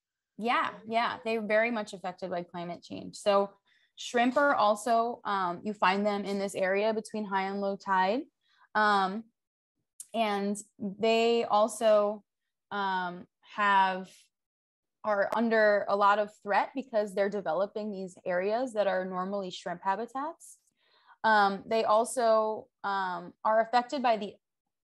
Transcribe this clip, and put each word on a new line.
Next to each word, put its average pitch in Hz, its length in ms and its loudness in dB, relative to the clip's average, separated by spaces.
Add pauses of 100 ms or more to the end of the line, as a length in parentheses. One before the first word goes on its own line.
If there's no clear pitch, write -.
(380)
Yeah, 247 320 0 (180)
yeah, 226 360 0
they're 226 180 -2
very 214 280 2
much 214 220 -6
affected 180 380 -10
by 175 140 -6
climate 170 380 -12
change. - 340 -14
So 196 340 2 (460)
shrimp 247 400 0
are 285 180 4
also, 226 720 2
um, 185 400 -2
you 208 100 -2
find 196 320 2
them 202 180 -2
in 202 140 -4
this 196 160 -4
area 202 400 0
between 214 300 -6
high 196 180 -2
and 196 180 -4
low 196 160 -2
tide. 196 460 0 (520)
Um, 208 500 2 (920)
and 208 420 -2 (220)
they 226 680 0
also, 214 800 2 (480)
um, 185 560 -4 (280)
have, 190 540 2 (960)
are 202 300 2
under 220 540 4
a 202 80 0
lot 208 220 4
of 208 120 -2 (120)
threat 202 320 0
because 214 400 -4
they're 196 140 2
developing 202 600 -4
these 190 340 -10
areas 208 500 -2
that 202 120 0
are 185 180 0
normally 185 460 -6
shrimp 175 320 -10
habitats. 233 720 -6 (680)
Um, 202 440 4
they 220 180 0
also, 220 840 0 (160)
um, 180 500 -4 (100)
are 220 160 4
affected 247 420 0
by 233 140 2
the 202 180 -8 (640)